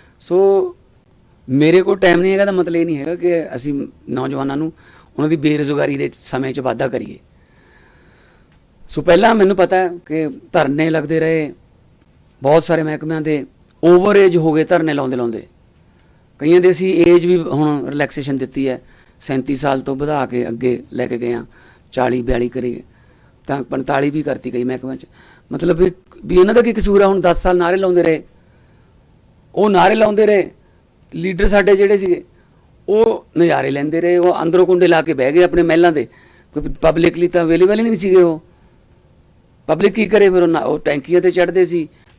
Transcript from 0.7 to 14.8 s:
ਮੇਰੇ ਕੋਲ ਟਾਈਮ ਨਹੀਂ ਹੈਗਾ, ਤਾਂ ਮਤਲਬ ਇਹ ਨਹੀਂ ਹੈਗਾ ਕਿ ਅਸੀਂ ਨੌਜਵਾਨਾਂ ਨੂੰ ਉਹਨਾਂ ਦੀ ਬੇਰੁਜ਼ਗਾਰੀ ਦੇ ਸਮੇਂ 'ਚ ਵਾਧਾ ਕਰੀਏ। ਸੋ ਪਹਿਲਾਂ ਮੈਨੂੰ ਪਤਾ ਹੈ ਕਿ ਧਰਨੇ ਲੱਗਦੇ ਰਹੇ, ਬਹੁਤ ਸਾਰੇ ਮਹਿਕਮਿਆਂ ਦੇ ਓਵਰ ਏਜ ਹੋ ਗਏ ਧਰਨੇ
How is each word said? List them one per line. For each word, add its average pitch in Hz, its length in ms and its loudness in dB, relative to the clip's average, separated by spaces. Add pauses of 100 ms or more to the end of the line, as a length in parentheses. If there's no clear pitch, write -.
ਮੇਰੇ 151 320 4
ਕੋਲ 196 160 0
ਟਾਈਮ 180 220 2
ਨਹੀਂ 190 140 0
ਹੈਗਾ, 202 120 2
ਤਾਂ 202 80 -2
ਮਤਲਬ 175 220 -2
ਇਹ 170 100 0
ਨਹੀਂ 160 120 -4
ਹੈਗਾ 151 180 -8
ਕਿ 170 400 -4
ਅਸੀਂ 139 320 -8 (220)
ਨੌਜਵਾਨਾਂ 135 480 -6
ਨੂੰ 160 160 -6 (440)
ਉਹਨਾਂ 151 120 0
ਦੀ 160 60 -2
ਬੇਰੁਜ਼ਗਾਰੀ 147 640 -2
ਦੇ 139 160 -4
ਸਮੇਂ 131 400 -8
'ਚ 143 60 -10
ਵਾਧਾ 127 280 -4
ਕਰੀਏ। 107 320 -10 (1700)
ਸੋ 156 120 -8
ਪਹਿਲਾਂ 190 340 4
ਮੈਨੂੰ 196 200 2
ਪਤਾ 185 220 2
ਹੈ 185 120 0 (160)
ਕਿ 156 220 -4 (260)
ਧਰਨੇ 151 360 0
ਲੱਗਦੇ 156 300 -2
ਰਹੇ, 160 340 -2 (880)
ਬਹੁਤ 151 220 4
ਸਾਰੇ 156 200 -2
ਮਹਿਕਮਿਆਂ 156 380 -6
ਦੇ 147 240 -4 (380)
ਓਵਰ 180 320 6
ਏਜ 190 220 4
ਹੋ 160 160 0
ਗਏ 156 100 2
ਧਰਨੇ 160 300 0